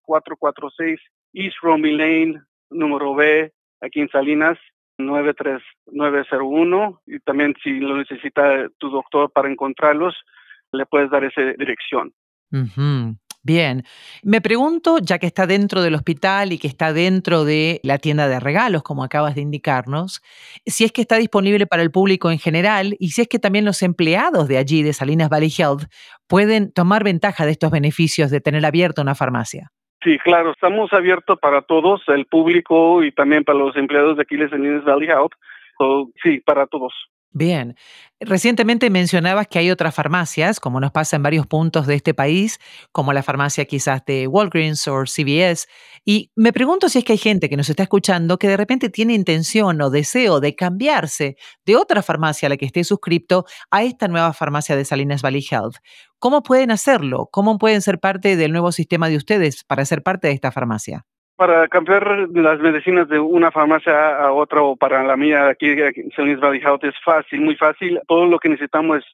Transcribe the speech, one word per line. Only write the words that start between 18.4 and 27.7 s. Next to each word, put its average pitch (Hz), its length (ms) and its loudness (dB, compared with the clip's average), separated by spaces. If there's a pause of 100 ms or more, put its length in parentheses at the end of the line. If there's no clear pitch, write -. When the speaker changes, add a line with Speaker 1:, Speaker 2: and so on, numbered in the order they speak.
Speaker 2:
regalos, 165 420 -2
como 135 220 -8
acabas 147 300 -2
de 143 80 -6
indicarnos, 147 800 -6 (420)
si 220 200 -2
es 220 80 0
que 247 100 -4
está 226 140 0
disponible 202 500 0
para 170 160 0
el 165 80 0
público 185 400 2
en 160 80 0
general 196 600 0
y 180 120 -4
si 240 100 -2
es 233 80 0
que 233 100 -2
también 208 280 0
los 196 160 -2
empleados 180 680 0
de 135 80 0
allí, 139 260 2
de 147 120 0
Salinas 151 340 0
Valley 156 300 0
Health, 147 320 -2 (360)
pueden 208 460 2
tomar 190 320 2
ventaja 185 400 0
de 151 80 2
estos 156 180 0